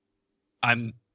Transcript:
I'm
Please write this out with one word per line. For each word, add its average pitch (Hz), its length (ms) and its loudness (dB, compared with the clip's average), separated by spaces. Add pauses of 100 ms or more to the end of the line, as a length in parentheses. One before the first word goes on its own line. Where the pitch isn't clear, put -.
(640)
I'm 117 300 0 (220)